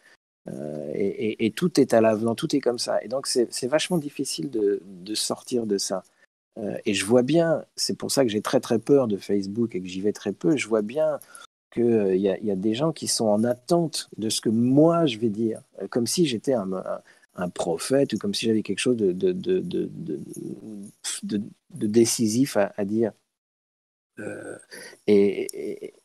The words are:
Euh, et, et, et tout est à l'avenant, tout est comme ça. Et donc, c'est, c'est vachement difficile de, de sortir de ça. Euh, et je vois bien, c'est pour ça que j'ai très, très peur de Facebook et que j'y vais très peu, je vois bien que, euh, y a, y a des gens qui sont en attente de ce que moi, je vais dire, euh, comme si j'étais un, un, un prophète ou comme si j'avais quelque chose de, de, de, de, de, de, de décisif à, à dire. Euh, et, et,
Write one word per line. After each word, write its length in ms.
Euh, 460
et, 120
et, 400
et 60
tout 260
est 160
à 60
l'avenant, 340
tout 220
est 40
comme 200
ça. 240
Et 40
donc, 200
c'est, 240
c'est 160
vachement 300
difficile 520
de, 340
de 300
sortir 500
de 140
ça. 240
Euh, 180
et 80
je 100
vois 180
bien, 420
c'est 200
pour 140
ça 140
que 60
j'ai 120
très, 160
très 220
peur 260
de 100
Facebook 600
et 40
que 60
j'y 140
vais 120
très 200
peu, 240
je 100
vois 160
bien 380
que, 120
euh, 340
y 120
a, 120
y 100
a 60
des 180
gens 160
qui 160
sont 200
en 180
attente 720
de 120
ce 120
que 80
moi, 580
je 120
vais 100
dire, 320
euh, 60
comme 220
si 180
j'étais 280
un, 180
un, 280
un 120
prophète 640
ou 60
comme 160
si 120
j'avais 160
quelque 180
chose 160
de, 160
de, 180
de, 300
de, 320
de, 280
de, 200
de 120
décisif 720
à, 200
à 80
dire. 280
Euh, 360
et, 80
et, 800